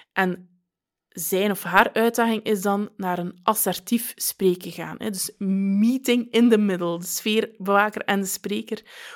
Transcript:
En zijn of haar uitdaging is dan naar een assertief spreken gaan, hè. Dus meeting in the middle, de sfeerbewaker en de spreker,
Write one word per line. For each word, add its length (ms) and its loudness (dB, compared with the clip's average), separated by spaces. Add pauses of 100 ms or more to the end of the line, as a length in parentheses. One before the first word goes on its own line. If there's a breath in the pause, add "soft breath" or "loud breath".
(120)
En 360 -2 (600)
zijn 420 -2
of 120 -4
haar 300 4
uitdaging 500 2
is 200 -2
dan 340 -2
naar 220 -4
een 240 -8
assertief 720 -2
spreken 560 -2
gaan, 260 -10
hè. 120 -4
Dus 280 -6
meeting 920 2
in 180 6
the 100 6
middle, 400 0
de 80 -10
sfeerbewaker 960 0
en 180 -2
de 60 -4
spreker, 560 -6 (340 loud breath)